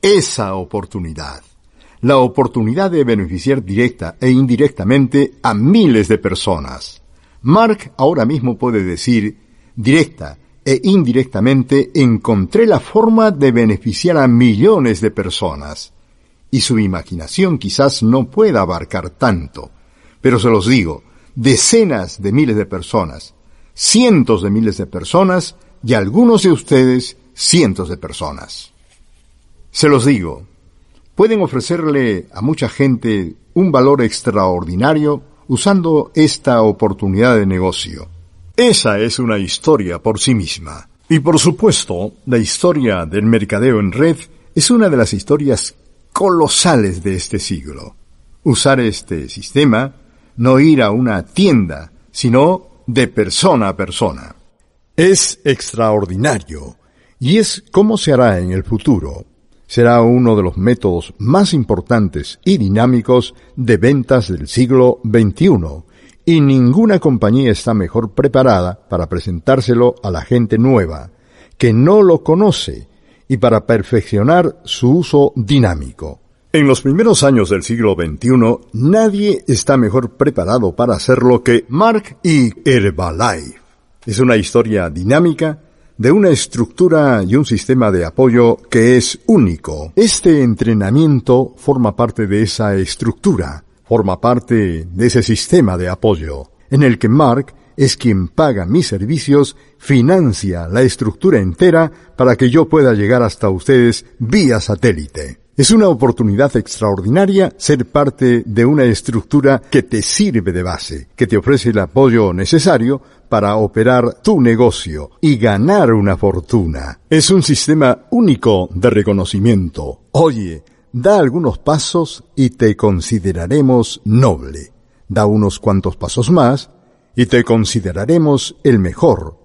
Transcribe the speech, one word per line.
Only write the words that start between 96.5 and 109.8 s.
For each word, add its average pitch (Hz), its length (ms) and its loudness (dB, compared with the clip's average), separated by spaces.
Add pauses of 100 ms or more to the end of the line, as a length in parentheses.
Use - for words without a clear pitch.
en 139 100 2
el 127 160 2
que 117 100 -2
Mark 139 460 0 (240)
es 139 200 0
quien 95 320 -2
paga 123 360 -2
mis 135 220 0
servicios, 139 680 0 (220)
financia 120 920 0
la 104 140 -2
estructura 131 580 0
entera 160 520 2 (240)
para 127 200 2
que 127 140 2
yo 151 180 2
pueda 147 260 2
llegar 107 280 0
hasta 107 300 -2
ustedes 120 540 2 (120)
vía 123 420 0
satélite. 85 800 -4 (160)
Es 139 140 2
una 214 200 4
oportunidad 120 640 0
extraordinaria 175 1000 0
ser 131 280 0
parte 131 580 0
de 117 220 0
una 139 200 2
estructura 123 840 0
que 131 140 2